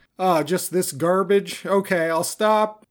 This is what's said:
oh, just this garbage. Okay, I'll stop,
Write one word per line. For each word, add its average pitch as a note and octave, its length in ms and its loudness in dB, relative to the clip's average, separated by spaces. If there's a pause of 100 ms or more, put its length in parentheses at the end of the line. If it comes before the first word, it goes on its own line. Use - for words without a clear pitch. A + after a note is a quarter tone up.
(180)
oh, F3+ 240 2
just E3+ 300 -2
this F3+ 200 -2
garbage. F3+ 720 0
Okay, F#3 440 0
I'll E3 140 0
stop, G#3+ 680 0